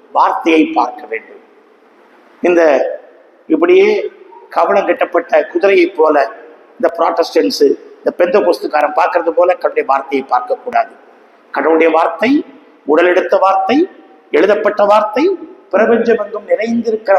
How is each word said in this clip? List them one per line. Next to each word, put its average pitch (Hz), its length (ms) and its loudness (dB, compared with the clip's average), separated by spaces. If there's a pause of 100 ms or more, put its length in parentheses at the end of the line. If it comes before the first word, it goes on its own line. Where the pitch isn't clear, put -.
(180)
வார்த்தையை 160 460 2 (140)
பார்க்க 120 240 -4 (100)
வேண்டும். - 320 -14 (1040)
இந்த 175 140 2 (920)
இப்படியே 180 360 4 (680)
கவனம் 175 340 0
கட்டப்பட்ட 185 420 -2 (200)
குதிரையை 190 360 2 (120)
போல 156 160 2 (600)
இந்த 170 100 -2 (100)
புராட்டஸ்டன்ஸ், 165 680 0 (340)
இந்த - 100 -4 (100)
பெந்தகோஸ்துக்காரன் 175 800 0
பார்க்கறது 170 400 0
போல 180 140 2
கடவுளுடைய 151 380 -4
வார்த்தையை 135 320 -2 (100)
பார்க்கக்கூடாது. - 600 -4 (600)
கடவுளுடைய 160 420 2
வார்த்தை, 214 340 -2 (600)
உடலெடுத்த 180 400 2 (120)
வார்த்தை, 190 320 0 (600)
எழுதப்பட்ட 202 440 0 (100)
வார்த்தை, 214 320 2 (480)
பிரபஞ்சமெங்கும் 214 800 0
நிறைந்திருக்கிற 220 680 -2